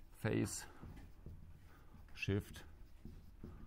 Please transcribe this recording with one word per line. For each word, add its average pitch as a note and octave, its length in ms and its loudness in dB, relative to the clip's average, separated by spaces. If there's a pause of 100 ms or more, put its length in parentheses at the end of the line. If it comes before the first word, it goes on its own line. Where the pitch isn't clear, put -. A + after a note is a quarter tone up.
(180)
Phase A2 480 6 (1500)
Shift - 500 4 (1040)